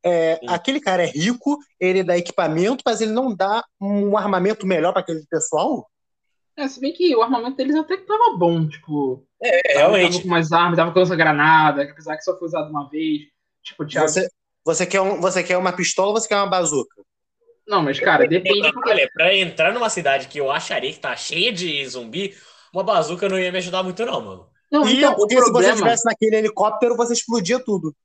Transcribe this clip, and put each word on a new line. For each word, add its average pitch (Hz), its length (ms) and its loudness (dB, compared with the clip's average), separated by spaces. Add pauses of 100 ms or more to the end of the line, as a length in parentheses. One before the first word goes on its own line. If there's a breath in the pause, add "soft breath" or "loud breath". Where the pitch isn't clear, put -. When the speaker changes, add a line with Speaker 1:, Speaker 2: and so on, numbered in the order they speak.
Speaker 1:
É, 165 380 2
Speaker 2:
Hum. 120 60 -14
Speaker 1:
aquele 214 320 -2
cara 185 220 0
é 165 40 2
rico, 240 520 -2 (200 loud breath)
ele 185 240 2
dá 175 140 2
equipamento, 175 720 -2
mas 226 160 -2
ele 214 100 -2
não 247 220 -2
dá 196 280 -2 (160)
um 202 380 0
armamento 196 500 0
melhor 175 260 2
pra 185 100 0
aquele 160 280 -8
pessoal? 170 560 -2 (720)
Speaker 3:
É, 294 120 -6
se 269 120 -12
bem 269 140 -4
que 349 200 2
o 226 80 4
armamento 254 340 -2
deles 269 200 0
até 320 220 -4
que - 80 -14
tava 427 300 2
bom, 170 300 2
tipo, 143 600 -6 (160)
Speaker 2:
É, 196 180 2 (140)
Speaker 3:
tava, 139 40 4
Speaker 2:
realmente. 175 340 6
Speaker 3:
tava 180 100 -2
com 185 60 -6
umas 170 240 0
armas, 170 240 2
tava 165 160 2
com 185 80 4
lança-granada, 156 840 4
apesar 156 340 -8
que - 80 -16
só 180 140 -2
foi 170 100 -8
usado 156 220 -6
uma 143 200 -8
vez. 151 320 -4 (400)
Tipo, - 240 -12
Thiago 156 240 0
Speaker 1:
Você, 185 180 -2 (340)
você 165 240 0
quer 190 140 0
um, 190 180 0
você 180 240 0
quer 180 140 0
uma 180 160 0
pistola 185 380 -2
ou 220 100 0
você - 80 -8
quer 208 80 0
uma 202 100 0
bazuca? 165 480 -2 (720)
Speaker 3:
Não, 202 160 0
mas, 139 160 -2
cara, 160 300 4
depende 185 320 0
Speaker 2:
Não, 151 120 0
Speaker 3:
porque 151 180 -4
Speaker 2:
olha, 143 240 2
pra 180 200 2
entrar 175 380 0
numa 233 160 -2
cidade 139 400 -2
que 147 100 -12
eu 135 140 -2
acharia 139 400 -6
que - 80 -16
tá 127 160 -6
cheia 175 340 -4
de 165 380 -6
zumbi, 127 480 -10 (340 soft breath)
uma 185 140 -6
bazuca 180 460 -2
não 190 80 -2
ia 180 120 -2
me 180 80 -6
ajudar 180 240 -4
muito, 185 220 -6
não, 156 160 -6
mano. 95 300 -18 (220)
Speaker 3:
Não, 285 160 4
Speaker 1:
E 247 80 4
Speaker 3:
então, 277 160 4
o 208 40 0
Speaker 1:
porque 208 180 2
se 254 60 8
você 247 100 6
Speaker 3:
problema 226 260 4
Speaker 1:
tivesse 226 300 2
naquele 220 300 2
helicóptero, 214 600 0
você 233 160 -2
explodia 233 480 -2
tudo. 180 340 -4 (100)